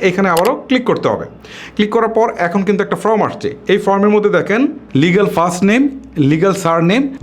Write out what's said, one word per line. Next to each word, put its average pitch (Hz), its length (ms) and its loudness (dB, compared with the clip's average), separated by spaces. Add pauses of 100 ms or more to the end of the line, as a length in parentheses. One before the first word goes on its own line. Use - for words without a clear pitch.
এখানে 190 260 0
আবারও 190 200 2 (140)
ক্লিক 254 220 0
করতে 151 220 0
হবে। 90 140 -6 (480)
ক্লিক 208 220 0
করার 220 220 0
পর 226 80 2 (200)
এখন 185 200 0
কিন্তু 202 200 0
একটা 175 160 -4
ফর্ম 214 260 0
আসছে, - 200 -6 (240)
এই 202 120 2
ফর্মের 196 300 2
মধ্যে 208 240 2
দেখেন 214 220 0 (420)
লিগ্যাল 180 340 2
ফার্স্ট 175 340 0
নেম, 247 120 4 (480)
লিগ্যাল 170 240 2 (100)
সারনেম, 165 380 2 (200)